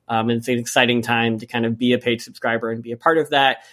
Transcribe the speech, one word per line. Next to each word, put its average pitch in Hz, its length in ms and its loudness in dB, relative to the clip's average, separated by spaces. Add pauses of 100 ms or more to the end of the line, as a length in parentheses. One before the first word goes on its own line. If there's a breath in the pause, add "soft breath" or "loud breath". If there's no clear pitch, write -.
Um, 113 220 0
and 117 80 0
it's 117 100 -6
an 123 100 0
exciting 120 440 2
time 117 380 0
to 117 60 -12
kind 117 200 -2
of 113 100 -2
be 123 160 0
a 123 60 2
paid 120 240 -2
subscriber 113 480 -6
and 113 140 -8
be 117 80 -12
a 117 40 -8
part 165 220 2
of 147 120 0
that. 135 280 2 (140 loud breath)